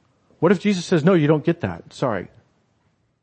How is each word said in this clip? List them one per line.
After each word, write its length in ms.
What 120
if 80
Jesus 260
says, 200
"No, 80
you 140
don't 180
get 160
that. 320
Sorry." 360